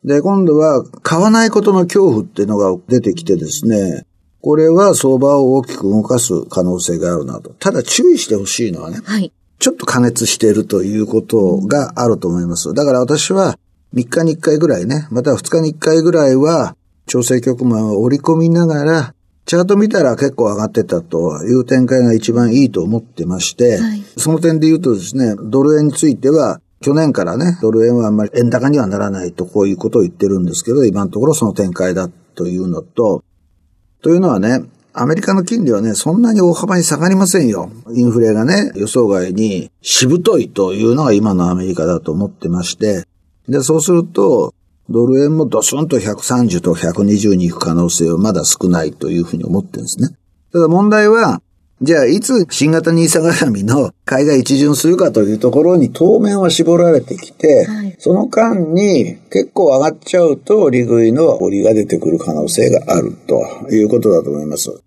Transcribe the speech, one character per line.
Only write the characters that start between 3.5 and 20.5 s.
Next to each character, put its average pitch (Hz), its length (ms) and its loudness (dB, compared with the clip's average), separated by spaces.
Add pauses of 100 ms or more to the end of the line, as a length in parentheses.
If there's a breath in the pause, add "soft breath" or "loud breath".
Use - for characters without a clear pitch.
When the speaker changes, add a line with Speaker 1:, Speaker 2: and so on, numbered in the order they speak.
Speaker 1:
ね、 98 380 -2 (360)
こ 151 160 0
れ 156 120 4
は 180 280 4
相 131 220 2
場 143 200 2
を 131 160 2
大 135 80 2
き - 140 -12
く 98 120 -4
動 107 140 2
か 123 160 0
す - 140 -2 (140)
可 90 180 -2
能 90 160 -2
性 87 180 -4
が 87 160 -4
あ - 20 -4
る 73 80 -6
な 64 160 -10
と。 - 100 -20 (100)
た 196 100 0
だ 131 140 -4
注 359 260 2
意 311 80 4
し - 80 -6
て 113 80 0
ほ 101 120 -4
し 113 240 -4
い - 20 -6
の 82 100 -10
は 80 80 -12
ね、 208 140 -10
Speaker 2:
は 208 160 -2
い。 180 120 -6 (280)
Speaker 1:
ち - 80 2
ょ - 40 0
っ - 20 -8
と - 100 -14
過 - 160 -2
熱 120 240 0
し - 140 -4
て 113 100 2
い 104 60 4
る 107 100 0
と 95 180 -2
い 104 160 -4
う 107 80 -2
こ 110 140 0
と 98 380 0
が 131 380 -2
あ 123 120 0
る 107 100 0
と 95 80 -8
思 87 140 -2
い 87 60 -4
ま 85 100 -6
す。 - 160 -8
だ 143 140 -2
か 139 60 2
ら 127 80 2
私 143 320 -2
は 190 260 0 (340)
三 123 140 -2
日 - 160 -2
に 165 100 0
一 - 80 -6
回 156 180 2
ぐ 165 80 0
ら 113 140 0
い 90 60 -6
ね、 147 240 -4
ま 123 120 -4
た 143 100 0
は - 40 0
二 - 140 -8
日 165 100 0
に 160 80 -2
一 151 100 -8
回 160 220 2
ぐ 165 120 2
ら 156 160 4
い 131 60 4
は、 139 420 0 (300)
調 123 160 -2
整 127 180 0
局 127 240 -2
面 113 200 0
を 107 160 -2
織 127 180 0
り 151 60 -8
込 165 120 2
み 165 140 2
な 170 160 2
が 151 160 -2
ら、 156 320 -2 (300)
チ - 120 -2
ャ 175 60 2
ー - 40 2
ト 202 100 2
見 214 120 2
た 208 140 0
ら 123 140 2
結 139 160 -2
構 120 120 -2
上 104 100 0